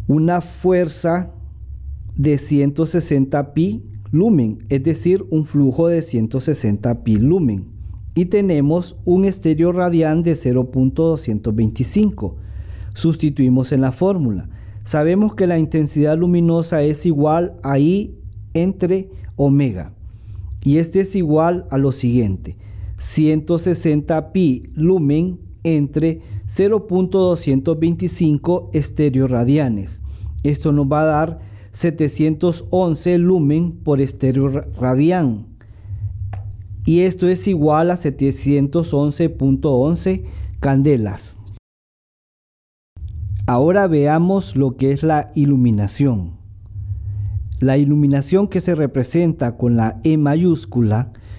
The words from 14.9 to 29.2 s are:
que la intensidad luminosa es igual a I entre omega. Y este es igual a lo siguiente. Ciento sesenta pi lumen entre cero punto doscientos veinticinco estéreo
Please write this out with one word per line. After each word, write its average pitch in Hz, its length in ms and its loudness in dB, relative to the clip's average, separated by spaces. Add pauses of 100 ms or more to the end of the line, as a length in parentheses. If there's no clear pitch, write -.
que 196 140 2
la 170 120 2
intensidad 156 580 2
luminosa 165 680 2
es 151 220 0
igual 165 580 2
a 139 160 0
I 180 360 2 (380)
entre 185 580 -2 (260)
omega. 135 560 0 (680)
Y 143 140 2
este 165 240 2
es 190 160 -2
igual 170 560 2
a 135 60 0
lo 135 160 2
siguiente. 120 640 -2 (400)
Ciento 156 600 0
sesenta 160 760 0
pi 151 300 2 (100)
lumen 170 680 2 (240)
entre 156 560 0 (280)
cero 208 380 0
punto 185 360 0
doscientos 160 580 0
veinticinco 165 920 0
estéreo 143 540 0